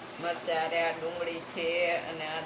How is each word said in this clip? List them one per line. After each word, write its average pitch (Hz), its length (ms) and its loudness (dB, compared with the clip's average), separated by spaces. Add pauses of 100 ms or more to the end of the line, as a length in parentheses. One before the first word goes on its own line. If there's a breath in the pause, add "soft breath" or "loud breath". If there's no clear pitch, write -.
(220)
મરચાં 170 360 0
હારે 160 260 2
આ 165 80 4
ડુંગળી 170 500 -2 (140)
છે 170 420 2
અને 160 300 -4
આ 160 180 -4